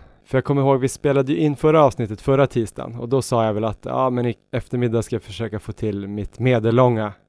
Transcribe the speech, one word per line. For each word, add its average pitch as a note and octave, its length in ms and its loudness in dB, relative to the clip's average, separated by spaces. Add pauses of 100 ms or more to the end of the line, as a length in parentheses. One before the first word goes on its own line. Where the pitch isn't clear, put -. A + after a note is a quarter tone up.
(260)
För C3 120 -2
jag B2+ 80 0
kommer C#3 160 2
ihåg, C3+ 180 4
vi C3 100 0
spelade C#3 440 0
ju - 60 0
in D3+ 160 2
förra D#3 280 4
avsnittet A2 380 0
förra C#3 260 2
tisdagen, - 480 -6
och A#2+ 140 -10
då C3 120 2
sa A#2 240 0
jag A2 80 0
väl G#2+ 120 -2
att, G#2 200 -4
ja, B2+ 240 0
men B2 160 0
i A#2+ 100 -2 (160)
eftermiddag A#2+ 500 -2
ska A#2 140 -6
jag G#2 80 -6
försöka G#2+ 360 -8
få - 120 -10
till G2+ 360 -6
mitt G2+ 320 -8
medellånga A#2 720 2 (160)